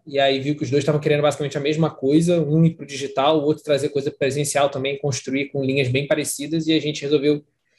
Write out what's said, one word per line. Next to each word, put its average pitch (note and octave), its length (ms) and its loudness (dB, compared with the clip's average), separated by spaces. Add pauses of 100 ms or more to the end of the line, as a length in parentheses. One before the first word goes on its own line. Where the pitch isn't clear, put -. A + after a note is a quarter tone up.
e C#3 140 -4
aí C3+ 200 2
viu C#3+ 160 -2
que C#3+ 80 -8
os B2+ 60 -4
dois C#3+ 140 2
tavam D3+ 180 0
querendo D3 220 0
basicamente D3 340 -2
a C#3+ 40 -6
mesma D3+ 280 0
coisa, E3 500 2
um D#3 240 4
ir E3 120 4
pro D3 100 -16
digital, C#3 540 0
o C#3+ 40 0
outro D3+ 200 0
trazer C#3+ 260 0
coisa C#3+ 220 -4
presencial C#3+ 580 0
também, C3+ 300 -6
construir C#3 500 -4
com C#3 160 -4
linhas C3+ 240 0
bem C#3 180 -2
parecidas, D3+ 600 -4
e D#3+ 60 2
a D#3 60 2
gente D3 220 -6
resolveu D3 420 0 (360)